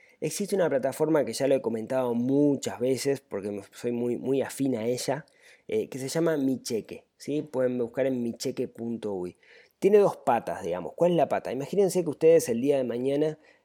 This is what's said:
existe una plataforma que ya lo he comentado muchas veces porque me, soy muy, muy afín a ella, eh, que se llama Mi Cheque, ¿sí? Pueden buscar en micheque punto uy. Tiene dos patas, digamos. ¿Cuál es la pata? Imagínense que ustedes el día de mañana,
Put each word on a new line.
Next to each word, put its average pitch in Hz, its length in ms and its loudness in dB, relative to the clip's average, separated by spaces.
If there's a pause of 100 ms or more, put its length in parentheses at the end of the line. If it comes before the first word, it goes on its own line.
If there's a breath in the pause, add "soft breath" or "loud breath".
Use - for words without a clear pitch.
(180 soft breath)
existe 190 380 -4
una 175 120 4
plataforma 139 580 2
que 113 80 -6
ya 135 120 0
lo 135 80 6
he 131 60 2
comentado 120 540 -2
muchas 131 640 2
veces 131 400 0
porque 98 300 -6
me, 101 200 -8
soy - 220 -6
muy, 120 240 -2
muy 135 240 0
afín 131 340 -2
a 110 120 -4
ella, 127 400 -2 (420 soft breath)
eh, 107 200 -2
que 139 100 -10
se 131 100 -6
llama 160 300 0
Mi 135 240 -2
Cheque, - 420 -8 (140)
¿sí? 147 240 -6
Pueden 127 340 -2
buscar 123 300 -2
en 131 160 -2
micheque 120 460 -6
punto 113 440 -6
uy. 90 240 -6 (420 soft breath)
Tiene 208 200 6
dos 196 180 4
patas, 113 460 0
digamos. 87 320 -4
¿Cuál 175 160 2
es 175 60 2
la 151 120 2
pata? 95 240 -2
Imagínense 175 500 0
que 165 80 -2
ustedes 160 380 6
el 117 120 0
día 139 180 2
de 131 60 0
mañana, 139 540 -2 (260 soft breath)